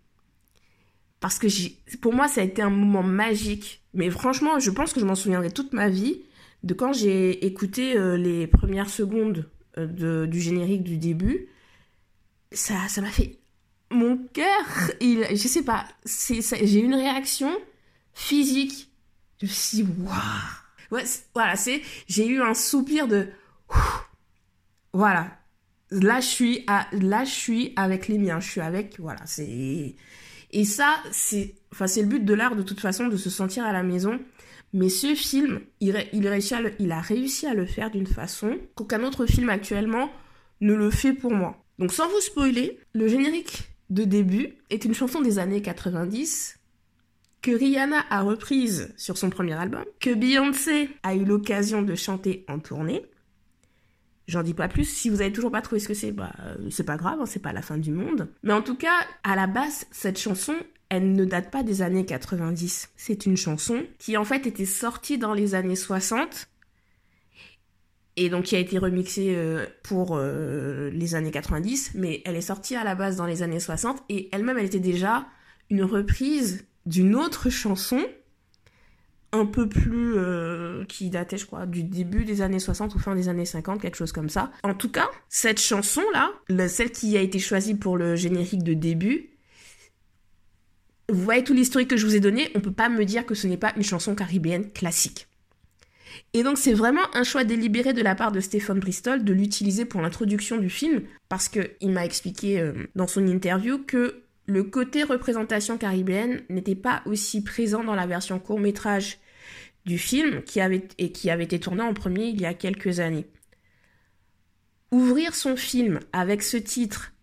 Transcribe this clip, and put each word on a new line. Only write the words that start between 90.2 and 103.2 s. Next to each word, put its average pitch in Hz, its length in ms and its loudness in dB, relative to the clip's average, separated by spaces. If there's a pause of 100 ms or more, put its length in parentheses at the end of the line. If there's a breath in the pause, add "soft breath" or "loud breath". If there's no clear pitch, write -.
vous 185 120 2
voyez 233 220 4
tout 277 80 2
l'historique 254 380 4
que 247 80 4
je 214 80 4
vous 214 100 6
ai 208 40 8
donné, 202 340 4
on 202 60 4
peut 190 120 -4
pas 226 160 2
me 226 160 2
dire 233 220 -2
que 226 80 -2
ce 202 120 -4
n'est 180 120 0
pas 214 180 -2
une 208 80 0
chanson 196 300 -2
caribéenne 180 580 -2
classique. - 560 -4 (1040 loud breath)
Et 233 100 2
donc 277 160 2
c'est 277 140 4
vraiment 240 300 4 (120)
un 247 100 2
choix 254 200 0
délibéré 233 480 2
de 233 100 0
la 233 120 4
part 226 180 0
de 190 80 0
Stephen 196 400 0
Bristol 220 420 -2
de 202 100 2
l'utiliser 202 520 2
pour 208 160 -4
l'introduction 202 560 0
du 190 140 0
film, 285 320 0 (260 loud breath)
parce 185 200 -2
que 196 320 -2
il 190 100 0
m'a 180 140 2
expliqué, 190 540 -2
euh, 160 140 0 (240)
dans 185 100 2
son 196 200 2